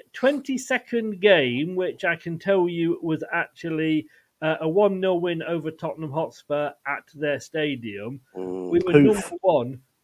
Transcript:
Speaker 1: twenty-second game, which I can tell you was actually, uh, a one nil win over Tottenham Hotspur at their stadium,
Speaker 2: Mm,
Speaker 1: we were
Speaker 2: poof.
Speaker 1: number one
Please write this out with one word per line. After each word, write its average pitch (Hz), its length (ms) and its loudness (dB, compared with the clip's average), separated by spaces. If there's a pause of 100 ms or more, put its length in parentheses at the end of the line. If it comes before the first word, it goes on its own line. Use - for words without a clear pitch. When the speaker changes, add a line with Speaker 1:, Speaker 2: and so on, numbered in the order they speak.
(140)
Speaker 1:
twenty-second 240 1080 -2
game, 160 540 4
which 185 300 -4
I 170 100 2
can 165 240 -8
tell 190 300 2
you 170 320 0
was 156 220 -2 (100)
actually, 160 760 -2 (340)
uh, 156 200 0
a 160 80 -2
one 196 300 2
nil 185 200 2
win 170 240 -2
over 156 280 -4
Tottenham 156 400 -8
Hotspur 147 600 -4 (160)
at 139 160 -6 (100)
their 143 260 -2
stadium, 123 840 -6 (140)
Speaker 2:
Mm, 92 360 -6
Speaker 1:
we 175 80 4
were 180 140 0
Speaker 2:
poof. 151 220 8
Speaker 1:
number 339 260 -8
one 135 400 2 (220)